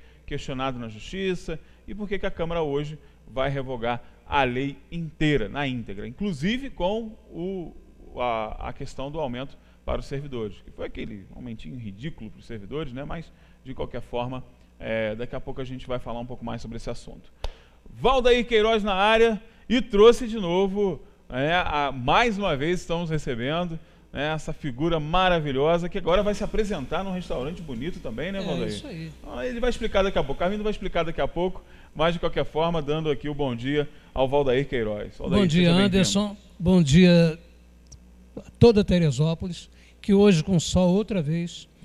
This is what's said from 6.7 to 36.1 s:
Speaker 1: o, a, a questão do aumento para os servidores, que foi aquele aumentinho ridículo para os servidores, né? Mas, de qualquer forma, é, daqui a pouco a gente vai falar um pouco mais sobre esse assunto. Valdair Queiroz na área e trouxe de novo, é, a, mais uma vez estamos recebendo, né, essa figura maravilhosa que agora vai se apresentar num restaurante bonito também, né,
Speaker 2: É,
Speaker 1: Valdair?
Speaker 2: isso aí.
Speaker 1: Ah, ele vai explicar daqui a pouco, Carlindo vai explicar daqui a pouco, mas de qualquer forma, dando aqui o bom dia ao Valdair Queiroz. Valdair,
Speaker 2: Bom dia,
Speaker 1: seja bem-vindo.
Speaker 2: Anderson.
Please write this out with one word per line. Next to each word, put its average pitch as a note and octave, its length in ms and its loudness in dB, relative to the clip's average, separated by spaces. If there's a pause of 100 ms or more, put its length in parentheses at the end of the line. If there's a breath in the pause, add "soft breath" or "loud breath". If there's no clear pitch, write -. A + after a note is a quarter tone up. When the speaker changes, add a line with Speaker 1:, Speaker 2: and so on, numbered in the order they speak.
Speaker 1:
o, F3+ 440 -8 (460)
a, A2+ 480 -4
a - 60 -8
questão C3+ 360 -10
do D#3 80 -8
aumento C3 380 -6 (320 soft breath)
para B2 120 -2
os - 60 -10
servidores, C3 560 -8
que - 80 -20
foi - 140 -12
aquele G#2 400 -10 (100)
aumentinho A#2+ 440 -12
ridículo A2+ 520 -12
para - 100 -20
os - 40 -20
servidores, A#2 480 -10
né? C3 140 -10
Mas, D#3+ 180 -10 (400 soft breath)
de C3 80 -12
qualquer B2+ 300 -8
forma, B2 420 -6 (340 soft breath)
é, A2+ 360 -2
daqui B2 200 -8
a C3 60 -6
pouco C3+ 220 -8
a - 20 -8
gente B2+ 240 -10
vai B2+ 100 -4
falar A#2+ 220 -8
um B2 60 -8
pouco A#2+ 180 -12
mais A#2 160 -6
sobre A#2 160 -10
esse A#2+ 140 -8
assunto. - 420 -12 (560 loud breath)
Valdair A#3+ 580 4
Queiroz A3 380 4
na G#3 80 0
área A3 480 4 (260 soft breath)
e B3+ 140 2
trouxe A3+ 480 6
de A3 100 -6
novo, F#3+ 600 0 (300 soft breath)
é, C#3 240 0
a, D3 360 0
mais E3+ 460 2
uma G3 180 0
vez D#3+ 260 0
estamos E3+ 280 -4
recebendo, D#3+ 720 -2 (340 soft breath)
né, C#3+ 220 -4
essa D#3 180 -6
figura D#3 480 -2
maravilhosa E3 880 2
que E3+ 80 -6
agora F#3 260 2
vai G3+ 120 0
se G3+ 100 -6
apresentar F#3+ 580 -4
num F#3+ 100 -6
restaurante E3+ 500 -6
bonito D#3 360 -6
também, D3 320 -8
né, G3 100 -6
Speaker 2:
É, - 20 -6
Speaker 1:
Valdair? - 260 -4
Speaker 2:
isso G#2 180 -8
aí. D#3+ 240 -10 (160)
Speaker 1:
Ah, B2+ 200 -8
ele A#3+ 120 -6
vai A#3+ 120 2
explicar G#3 320 0
daqui F#3+ 160 0
a E3 40 4
pouco, C3+ 160 -2
Carlindo G3+ 240 -2
vai G#3+ 80 -2
explicar F#3 320 -2
daqui D#3+ 200 -2
a C3+ 60 0
pouco, F3+ 360 -4 (320 soft breath)
mas D#3+ 160 2
de E3+ 80 -4
qualquer E3 240 0
forma, E3 380 0
dando D#3 280 -2
aqui C#3 160 -4
o D3 80 -4
bom C#3 220 -2
dia C#3 320 0 (240 soft breath)
ao C3 160 2
Valdair C#3 400 2
Queiroz. G#2+ 480 -4
Valdair, F#3+ 240 2
Speaker 2:
Bom F#3+ 60 4
dia, E3+ 160 4
Speaker 1:
seja E3+ 100 6
bem-vindo. F#3+ 140 6 (100)
Speaker 2:
Anderson. G3+ 400 2 (220)